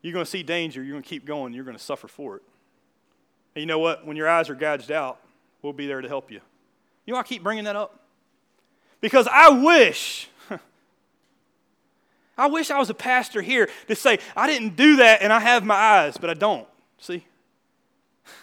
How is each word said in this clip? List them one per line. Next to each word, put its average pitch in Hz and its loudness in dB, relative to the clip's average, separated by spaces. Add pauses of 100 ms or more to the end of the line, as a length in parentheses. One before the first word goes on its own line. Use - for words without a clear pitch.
You're 170 -14
gonna 175 -6
see 185 -12
danger. 156 -8
You're 139 -14
gonna 143 -14
keep 151 -18
going. 139 -10
You're 131 -16
gonna 120 -18
suffer - -14
for 117 -16
it. - -20 (1120)
And 156 -12
you 151 -10
know 156 -4
what? 160 -4
When 151 -14
your 156 -4
eyes 165 0
are 139 -12
gouged 147 -8
out, 143 -8 (420)
we'll 143 -12
be 143 -12
there 135 -10
to 127 -14
help 131 -12
you. 101 -20 (640)
You 214 -12
know 247 -8
why 247 -6
I - -10
keep 214 -14
bringing 214 -8
that 208 -8
up? 208 -12 (1000)
Because 240 2
I 285 8
wish, 277 2 (200)
<laughs> 190 -14 (1800)
I 262 0
wish 302 -4
I 285 -2
was 254 -2
a 220 -8
pastor 247 -4
here 220 0 (180)
to 220 -4
say, 233 0 (160)
"I 214 -2
didn't 226 -4
do 285 6
that 220 8
and 208 2
I 226 4
have 233 2
my 214 0
eyes," 196 2
but 170 -8
I 165 -4
don't. 165 -4 (300)
See? 175 -14 (1160)